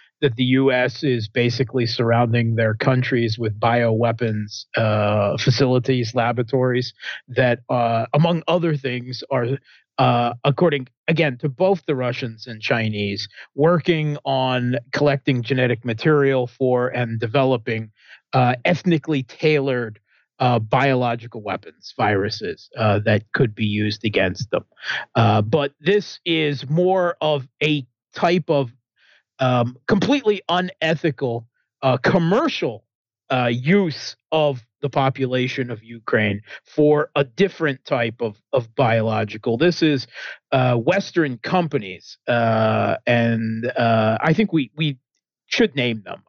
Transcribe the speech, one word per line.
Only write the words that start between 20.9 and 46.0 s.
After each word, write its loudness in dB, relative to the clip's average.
weapons, -12
viruses, -2
uh, 2
that 2
could 2
be -2
used -2
against -2
them. -2
Uh, 4
but 0
this -2
is -2
more 0
of -2
a 0
type 0
of, 0
um, 0
completely 0
unethical, -2
uh, 2
commercial, 0
uh, 0
use 0
of 0
the -6
population -2
of -10
Ukraine -2
for 2
a 2
different -2
type -2
of, -4
of -2
biological. 0
This 2
is, 2
uh, 2
Western 0
companies, -4
uh, 2
and, 0
uh, 2
I 2
think 0
we, -2
we -4
should 0
name -2